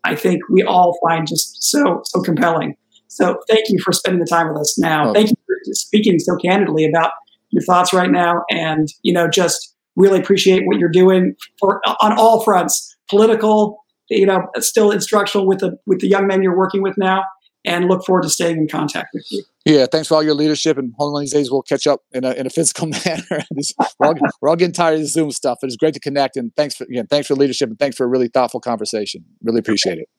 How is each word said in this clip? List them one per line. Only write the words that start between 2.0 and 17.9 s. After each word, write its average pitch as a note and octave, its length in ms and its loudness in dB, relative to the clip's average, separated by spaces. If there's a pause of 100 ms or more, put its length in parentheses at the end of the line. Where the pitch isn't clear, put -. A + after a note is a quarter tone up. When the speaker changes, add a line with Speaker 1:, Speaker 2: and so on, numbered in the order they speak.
Speaker 1:
so F3+ 160 -4
compelling. D#3+ 540 -2 (320)
So - 320 -2 (100)
thank A3 200 2
you F#3 140 0
for F#3 80 -2
spending F#3 280 -2
the E3 60 0
time E3 220 0
with D#3 120 -6
us D3+ 200 -4
now. D#3 300 0
Speaker 2:
Oh. - 40 -2
Speaker 1:
Thank G#3+ 160 4
you A#3 60 2 (100)
for - 280 -6
speaking G#3+ 460 2
so - 180 -2
candidly F3 480 0
about D#3+ 260 2 (380)
your - 140 0
thoughts F3+ 300 2
right F3+ 180 2
now. F3 380 0
And, D#3+ 380 -2 (160)
you F3 100 0
know, E3+ 140 2
just - 480 -2 (200)
really F#3+ 240 4
appreciate F#3+ 460 2
what G3+ 120 0
you're F3 120 2
doing F#3 460 4 (240)
for, G3+ 220 0 (200)
on A3 120 4
all A3 300 4
fronts, F3+ 520 0 (140)
political, G#3+ 760 2 (260)
you G3 160 2
know, F#3+ 220 0 (120)
still G#3 320 2
instructional G3+ 560 0
with F#3+ 120 2
the, F3+ 260 -4
with F#3 140 0
the F#3+ 80 -2
young G3 200 2
men F#3+ 140 2
you're F#3 160 0
working F#3+ 240 0
with F#3+ 160 -2
now, F#3+ 260 0 (400)
and F3+ 240 0
look F3+ 180 0